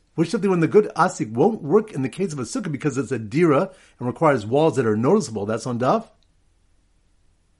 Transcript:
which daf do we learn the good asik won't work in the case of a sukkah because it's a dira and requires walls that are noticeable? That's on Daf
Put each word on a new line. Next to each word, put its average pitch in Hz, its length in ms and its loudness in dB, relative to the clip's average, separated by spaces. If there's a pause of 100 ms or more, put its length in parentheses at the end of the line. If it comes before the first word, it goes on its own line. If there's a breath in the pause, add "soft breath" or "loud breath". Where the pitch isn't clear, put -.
(140)
which 156 160 0
daf 226 100 -2
do 185 80 -2
we 196 40 2
learn 180 80 2
the 160 80 2
good 208 280 4
asik 151 360 0
won't 135 320 2
work 202 300 0
in 135 100 -4
the 131 60 -2
case 180 220 -6
of 147 60 -10
a 127 60 -6
sukkah 185 280 -6
because 139 240 -4
it's 123 160 -4
a 123 60 -2
dira 147 540 2 (260 soft breath)
and 120 100 -8
requires 127 380 0
walls 143 300 2
that 127 100 2
are 107 100 2
noticeable? 117 520 0
That's 113 180 -4
on 120 140 -6
Daf 165 300 0 (1500)